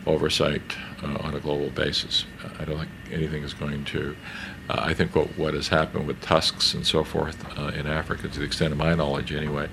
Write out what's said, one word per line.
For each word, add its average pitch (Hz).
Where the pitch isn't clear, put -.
oversight, 78
uh, 71
on 76
a 71
global 73
basis. 71
I 80
don't 78
think 80
anything 78
is 71
going 71
to, 73
uh, -
I 82
think -
what, 76
what 78
has 71
happened 78
with 69
tusks -
and -
so 80
forth, 80
uh, 73
in 73
Africa, 78
to 76
the 73
extent 78
of 71
my 80
knowledge 71
anyway, 73